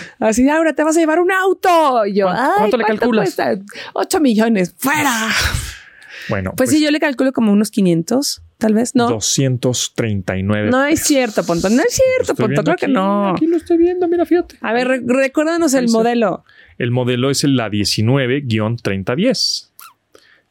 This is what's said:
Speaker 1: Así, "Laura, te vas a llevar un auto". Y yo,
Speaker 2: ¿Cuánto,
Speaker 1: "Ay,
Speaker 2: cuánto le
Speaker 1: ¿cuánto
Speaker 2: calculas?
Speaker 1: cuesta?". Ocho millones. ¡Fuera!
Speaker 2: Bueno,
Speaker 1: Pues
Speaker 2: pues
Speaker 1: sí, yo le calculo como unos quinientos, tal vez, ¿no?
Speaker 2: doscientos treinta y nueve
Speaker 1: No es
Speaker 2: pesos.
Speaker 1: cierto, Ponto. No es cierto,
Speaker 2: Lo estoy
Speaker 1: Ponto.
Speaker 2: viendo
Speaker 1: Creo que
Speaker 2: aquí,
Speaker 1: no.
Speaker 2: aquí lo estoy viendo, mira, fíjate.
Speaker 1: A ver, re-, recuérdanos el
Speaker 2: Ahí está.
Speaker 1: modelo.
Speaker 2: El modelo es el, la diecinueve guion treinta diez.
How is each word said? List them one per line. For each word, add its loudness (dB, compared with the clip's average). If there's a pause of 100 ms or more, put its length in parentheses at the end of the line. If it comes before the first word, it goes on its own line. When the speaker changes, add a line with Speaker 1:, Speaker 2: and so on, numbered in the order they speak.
(180)
Speaker 1:
Así, 2
"Laura, 2
te -2
vas 2
a 4
llevar 2
un 2
auto". 2
Y -4
yo, 2
Speaker 2:
¿Cuánto, 0
Speaker 1:
"Ay, 2
Speaker 2:
cuánto 2
le 0
Speaker 1:
¿cuánto 0
Speaker 2:
calculas? 0
Speaker 1:
cuesta?". -2 (300)
Ocho -4
millones. 2
¡Fuera! -2 (1000)
Speaker 2:
Bueno, -4
Speaker 1:
Pues 0
Speaker 2:
pues 0
Speaker 1:
sí, 2
yo 0
le 0
calculo 0
como 2
unos 2
quinientos, 0 (160)
tal 0
vez, 0
¿no? 2
Speaker 2:
doscientos -2
treinta -4
y -4
nueve 0
Speaker 1:
No 2
es 0
Speaker 2:
pesos. -2
Speaker 1:
cierto, 0
Ponto. 0
No 4
es 0
cierto, 2
Speaker 2:
Lo -4 (100)
estoy 0
Speaker 1:
Ponto. -2
Speaker 2:
viendo 0
Speaker 1:
Creo 0
que -4
Speaker 2:
aquí, 0
Speaker 1:
no. 0
Speaker 2:
aquí 0
lo 0
estoy 0
viendo, 2
mira, 0
fíjate. -2
Speaker 1:
A -2
ver, 0
re-, 0
recuérdanos 0
el 4
Speaker 2:
Ahí 0
está. 2
Speaker 1:
modelo. 0 (320)
Speaker 2:
El -2
modelo 0
es -2
el, 2
la -2
diecinueve 0
guion -2
treinta -4
diez. -2 (800)